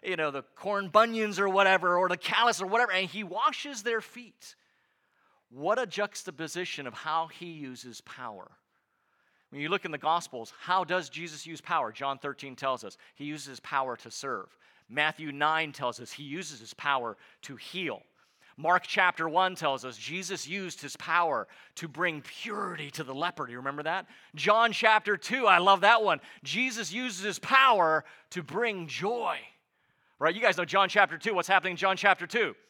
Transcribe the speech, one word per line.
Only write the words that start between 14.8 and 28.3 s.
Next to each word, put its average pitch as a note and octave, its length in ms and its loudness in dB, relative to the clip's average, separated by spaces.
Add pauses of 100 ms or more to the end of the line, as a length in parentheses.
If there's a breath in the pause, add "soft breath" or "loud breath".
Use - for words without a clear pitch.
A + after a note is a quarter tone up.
Matthew D3+ 420 -2
nine D3+ 400 0
tells B2+ 300 -6
us B2+ 100 -16
he D3 140 -14
uses D3 340 -10
his G#2+ 160 -20
power B2+ 420 -2 (260 soft breath)
to C#3 120 -14
heal. B2+ 480 -8 (560 soft breath)
Mark F3 280 2
chapter F3 420 2
one F#3 260 2
tells C3+ 300 -2
us A#2+ 140 -10
Jesus E3 500 -8
used F#3+ 320 -8
his C#3+ 160 -12
power E3 500 2 (280 loud breath)
to - 120 -12
bring D#3 360 -4
purity F#3+ 680 -8
to D#3+ 120 -8
the C3 100 -10
leper. D3+ 300 -4
Do A#2+ 80 -12
you A#2+ 60 -12
remember C#3 240 -6
that? E3+ 240 -4 (280 loud breath)
John G#3+ 380 4
chapter G#3+ 440 4
two, B3 300 0
I F#3 120 10
love F#3+ 240 6
that A3+ 200 8
one. E3+ 180 2 (220 loud breath)
Jesus G#3 500 -4
uses A3 300 -6
his G3+ 160 -4
power G#3 640 6 (280 loud breath)